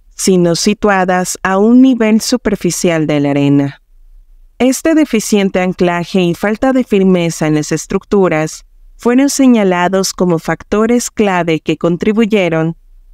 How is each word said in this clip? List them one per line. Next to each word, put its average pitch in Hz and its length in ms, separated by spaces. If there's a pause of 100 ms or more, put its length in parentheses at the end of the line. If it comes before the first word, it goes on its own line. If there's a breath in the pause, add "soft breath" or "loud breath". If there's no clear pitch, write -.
(140)
sino 175 420
situadas 185 840
a 190 160
un 233 240
nivel 226 400
superficial 175 840
de 147 140
la 143 120
arena. 143 500 (760)
Este 269 360
deficiente 208 640
anclaje 175 640
y 170 120
falta 220 380
de 262 100
firmeza 185 640
en 156 100
las 151 140
estructuras 165 960 (320)
fueron 254 320
señalados 190 840
como 175 280
factores 226 720
clave 175 500
que 160 160
contribuyeron 175 1000 (380)